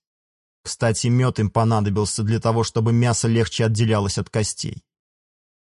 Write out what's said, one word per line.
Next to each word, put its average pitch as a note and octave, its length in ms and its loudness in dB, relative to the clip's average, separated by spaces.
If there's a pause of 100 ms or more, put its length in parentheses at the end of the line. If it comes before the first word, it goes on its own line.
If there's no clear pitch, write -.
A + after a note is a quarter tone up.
(640)
Кстати, - 440 -2
мёд B2 320 2
им G#2 100 0
понадобился G#2+ 760 0
для A2 160 0
того, A2+ 240 0
чтобы A#2 300 0
мясо A#2+ 340 2
легче A2+ 380 0
отделялось G#2+ 520 0
от G2 120 -6
костей. - 540 -6 (840)